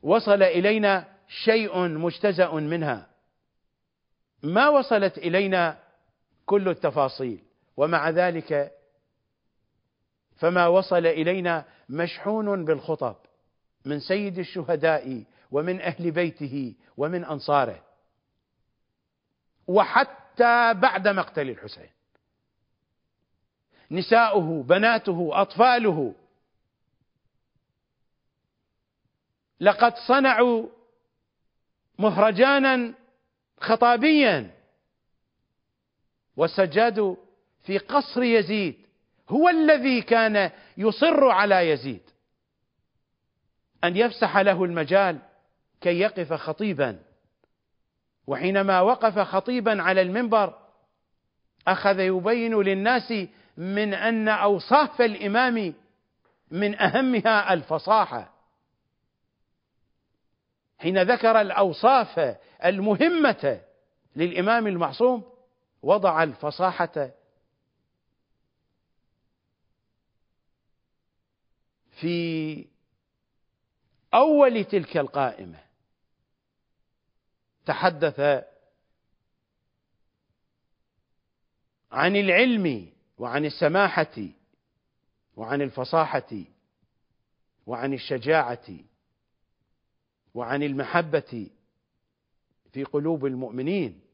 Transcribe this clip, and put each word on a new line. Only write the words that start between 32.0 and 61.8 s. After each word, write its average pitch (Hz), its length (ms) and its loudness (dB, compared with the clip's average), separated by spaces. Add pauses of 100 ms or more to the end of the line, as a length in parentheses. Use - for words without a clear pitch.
خطابيا، 233 960 2 (1800)
والسجاد 196 800 0 (460)
في 196 140 -4
قصر 254 460 -2
يزيد 208 640 0 (440)
هو 302 200 4
الذي 294 520 4
كان 214 500 2 (260)
يصر 269 520 4
على 190 400 4
يزيد 131 320 -4 (1800)
أن 175 140 0
يفسح 220 400 0
له 190 260 2
المجال 170 560 0 (640)
كي 175 180 0
يقف 165 340 -2
خطيباً. 151 680 -4 (1300)
وحينما 185 540 0
وقف 220 380 2
خطيباً 208 640 -2
على 185 200 2
المنبر 208 580 0 (1080)
أخذ 190 320 0
يبين 208 600 0
للناس 202 520 0 (440)
من 202 360 -4
أن 220 340 -2
أوصاف 214 720 2
الإمام 214 720 0 (800)
من 202 300 -2
أهمها 220 720 0
الفصاحة. 160 800 -2 (2500)
حين 185 220 0
ذكر 226 400 4
الأوصاف 196 960 0 (280)